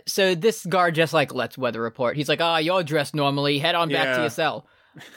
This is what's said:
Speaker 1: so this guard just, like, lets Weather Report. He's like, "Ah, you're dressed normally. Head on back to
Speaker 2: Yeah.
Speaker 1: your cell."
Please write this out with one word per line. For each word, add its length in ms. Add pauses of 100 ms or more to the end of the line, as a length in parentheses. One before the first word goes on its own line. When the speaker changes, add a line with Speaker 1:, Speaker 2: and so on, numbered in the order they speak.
Speaker 1:
so 280
this 300
guard 300
just, 180
like, 220
lets 240
Weather 240
Report. 340
He's 140
like, 100
"Ah, 180
you're 260
dressed 300
normally. 440
Head 160
on 160
back 140
to 80
Speaker 2:
Yeah. 80
Speaker 1:
your 100
cell." 360 (500)